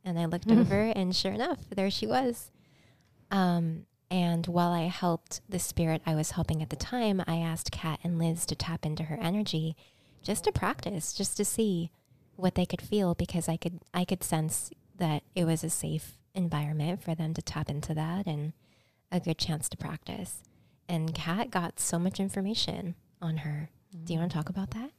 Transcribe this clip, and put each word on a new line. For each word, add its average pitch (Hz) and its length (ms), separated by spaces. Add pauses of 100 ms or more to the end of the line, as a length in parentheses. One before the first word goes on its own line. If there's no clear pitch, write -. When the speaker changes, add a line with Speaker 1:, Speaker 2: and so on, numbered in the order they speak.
Speaker 1:
And 170 120
I 170 80
looked 175 260
Speaker 2:
<laughs> - 0
Speaker 1:
over, 208 320 (120)
and 185 200
sure 190 180
enough, 262 260 (100)
there 196 220
she 214 160
was. 254 440 (800)
Um, 170 540 (240)
and 170 380
while 175 240
I 170 120
helped - 680
the 185 100
spirit 160 460
I 160 100
was 156 160
helping 160 300
at 151 80
the 156 60
time, 208 520
I 165 100
asked 165 340
Kat - 320
and 175 140
Liz 165 300
to 151 80
tap 165 300
into 151 180
her 156 140
energy 165 580 (480)
just - 220
to - 60
practice, - 600
just - 240
to 208 80
see 185 460 (440)
what 180 200
they 180 100
could - 160
feel, 196 340
because 175 340
I 165 80
could, 175 240 (120)
I 180 120
could - 180
sense - 480 (240)
that 156 280 (120)
it 180 100
was 165 180
a 165 60
safe - 480 (160)
environment 156 680
for 165 100
them 160 200
to 160 80
tap - 280
into 151 260
that 170 300
and 151 280 (580)
a 180 80
good 160 180
chance 160 320
to - 80
practice. - 680 (440)
And 160 260
Kat 185 380
got 175 280
so - 200
much 190 200
information 196 760 (260)
on 160 160
her. 151 320 (360)
Do 175 80
you 160 60
wanna 175 100
Speaker 2:
Mm. - 40
Speaker 1:
talk 156 160
about 190 220
that? 240 280